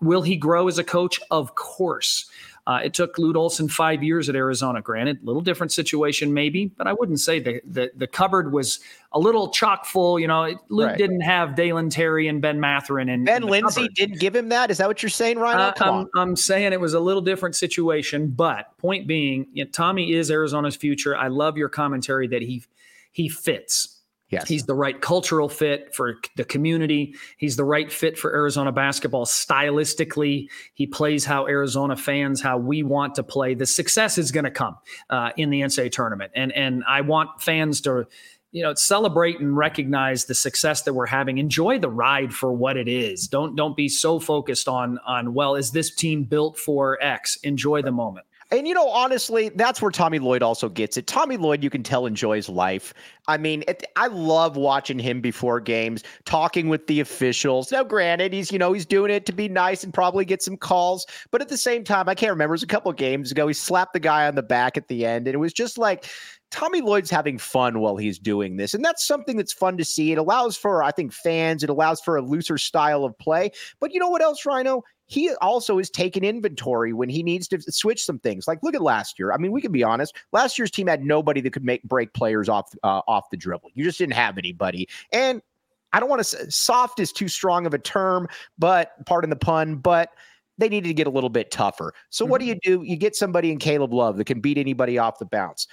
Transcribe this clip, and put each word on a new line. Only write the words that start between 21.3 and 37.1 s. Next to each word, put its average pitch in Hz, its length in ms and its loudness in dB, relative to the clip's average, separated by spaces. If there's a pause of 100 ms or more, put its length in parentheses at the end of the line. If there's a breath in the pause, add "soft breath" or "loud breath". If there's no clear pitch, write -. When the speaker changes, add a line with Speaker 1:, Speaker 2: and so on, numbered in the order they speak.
Speaker 1:
your 147 100 -2
commentary 135 600 -2
that 120 140 -2
he, 120 220 -8 (480 soft breath)
he 165 160 -2
fits. - 640 -4 (400)
Speaker 2:
Yes. 82 180 -4
Speaker 1:
He's 151 180 -2
the 139 80 -2
right 139 260 -2
cultural 165 480 2
fit 147 460 -2
for 120 200 -4
c-, - 240 -12
the - 60 -4
community. 147 680 0 (240 loud breath)
He's 143 180 -2
the 143 80 0
right 151 280 0
fit 160 260 -2
for - 160 -4
Arizona 139 380 2
basketball 135 560 2
stylistically. 147 1200 0 (260 loud breath)
He 143 140 -2
plays 151 360 0
how 139 220 0
Arizona 139 500 0
fans, 139 460 -2
how 127 160 0
we 139 240 -2
want 139 320 0
to 135 100 -4
play. 131 300 -2
The 123 140 -2
success - 500 0
is 143 140 0
gonna 147 180 0
come, - 260 -4 (360 loud breath)
uh, 120 260 -2
in 151 140 0
the 139 100 0
N 139 80 -2
C 135 140 0
A - 20 0
A 120 40 -4
tournament. 104 440 -4
And, 131 200 -2
and 131 340 -2
I 139 140 2
want 151 420 0